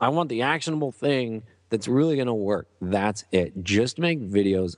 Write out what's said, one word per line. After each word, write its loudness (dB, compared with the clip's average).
I 2
want 0
the -2
actionable -2
thing -2
that's -2
really 4
gonna 0
work." -2
That's 0
it. 0
Just 2
make 0
videos 2